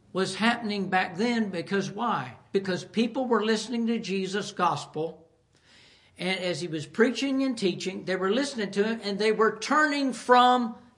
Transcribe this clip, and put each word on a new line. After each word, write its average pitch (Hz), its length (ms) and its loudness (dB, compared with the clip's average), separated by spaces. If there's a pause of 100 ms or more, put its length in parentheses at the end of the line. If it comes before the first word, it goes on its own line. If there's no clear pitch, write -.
(140)
was 185 220 -2
happening 208 540 0
back 180 280 0
then 226 320 0
because 190 420 -4
why? 196 440 -4 (180)
Because 190 320 -2
people 247 420 0
were 220 160 2
listening 226 440 -2
to 233 120 0
Jesus' 190 540 -4
gospel, 165 720 -2 (920)
and 185 220 -2
as 175 220 -4
he 175 80 -6
was 156 160 -6
preaching 269 580 2
and 262 140 -2
teaching, 190 480 -2
they 185 100 -2
were 190 160 0
listening 226 400 -2
to 202 140 2
him, 226 180 -4
and 196 160 -4
they 214 140 2
were 214 260 2
turning 285 540 2
from 247 640 4 (200)